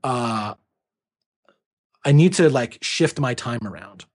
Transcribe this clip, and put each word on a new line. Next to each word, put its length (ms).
uh, 520
"I 60
need 220
to, 160
like, 320
shift 380
my 140
time 320
around." 500